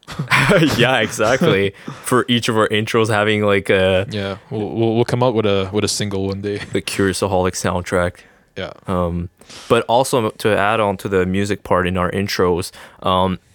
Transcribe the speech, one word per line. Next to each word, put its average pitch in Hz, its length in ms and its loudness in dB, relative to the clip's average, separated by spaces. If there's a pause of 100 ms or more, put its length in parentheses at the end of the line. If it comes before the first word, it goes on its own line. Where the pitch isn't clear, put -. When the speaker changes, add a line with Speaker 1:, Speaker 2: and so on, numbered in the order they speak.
Speaker 1:
<laughs> - 180 -10 (240)
Speaker 2:
<laughs> 160 280 4
Yeah, 120 220 2
exactly. 107 760 0 (300)
For 123 240 2
each 120 220 0
of 110 80 0
our 107 100 4
intros 110 420 0
having, 104 340 2
like, 101 260 2
a 95 400 2
Speaker 1:
Yeah, 98 280 -6 (120)
we'll, 104 200 -6
we'll, 113 260 0
we'll 120 100 2
come 123 180 0
out 127 100 2
with 107 120 0
a, 98 260 0
with 104 140 0
a - 20 -2
single 98 400 -4
one 98 140 -6
day. 101 160 -6 (160)
Speaker 2:
the 101 80 -2
Curiousaholic 92 760 0
soundtrack. 90 600 -2 (420)
Speaker 1:
Yeah. 92 140 -10 (160)
Speaker 2:
Um, 87 420 -2 (400)
but 117 180 4
also 117 440 2
to - 260 -4
add 104 240 2
on 101 160 0
to - 120 -10
the 92 160 2
music 98 380 -2
part 90 240 0
in 90 100 -2
our 90 140 0
intros, 95 600 -2 (300)
um, 92 380 0 (160)